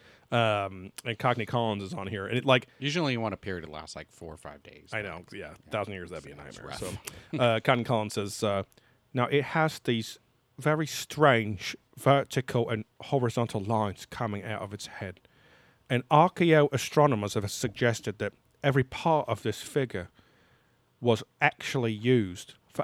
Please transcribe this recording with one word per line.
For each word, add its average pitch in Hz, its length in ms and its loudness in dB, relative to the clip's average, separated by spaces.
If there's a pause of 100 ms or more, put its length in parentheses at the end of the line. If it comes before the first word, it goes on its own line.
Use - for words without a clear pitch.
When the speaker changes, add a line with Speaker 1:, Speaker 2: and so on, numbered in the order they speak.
(300)
Speaker 1:
Um, 101 640 -2 (140)
and 117 120 -4
Cockney 120 280 0
Collins 113 360 0
is 95 120 -8
on 98 140 -8
here, 98 200 -6
and 110 120 -2
it, 135 60 -4
like, 127 220 4 (120)
Speaker 2:
Usually 143 340 -2
you 117 80 -2
want 107 120 -2
a 92 40 -8
period 92 280 -8
to 76 60 -16
last, 78 240 -14
like, 76 160 -16
four 82 220 -16
or 78 40 -16
five 71 240 -18
days, - 300 -20
Speaker 1:
I 110 100 -4
Speaker 2:
but 101 60 -8
Speaker 1:
know, 87 240 -12
yeah, 104 80 -14
Speaker 2:
yeah. 76 140 -12 (180)
Speaker 1:
thousand 104 220 -4
years, 90 160 -10
that'd 78 160 -12
be 71 60 -18
a 71 40 -18
Speaker 2:
Sounds 73 220 -18
Speaker 1:
nightmare. 60 140 -16
Speaker 2:
rough. 92 280 -8 (320)
Speaker 1:
So, 151 80 -4
uh, 117 220 4
Cockney 123 240 2
Collins 107 300 0
says, 101 280 -4
uh, 98 200 0 (500)
"Now 123 140 0
it 139 180 2
has 160 340 0
these 117 400 -4 (400)
very 151 260 2
strange 113 920 2 (200)
vertical 131 720 2
and 110 140 -4 (200)
horizontal 120 580 0
lines 104 440 -2
coming 104 380 -6
out 107 180 -6
of 101 120 -10
its - 140 -12
head, - 340 -12 (680)
and 127 200 0
archaeoastronomers 147 1300 4
have 101 140 0
suggested 117 680 -2
that 104 140 -4 (280)
every 139 220 4
part 151 460 0
of 110 140 -4
this 107 180 -4
figure 117 480 -4 (880)
was 117 240 4 (180)
actually 127 520 0
used 107 640 2 (180)
for - 100 -2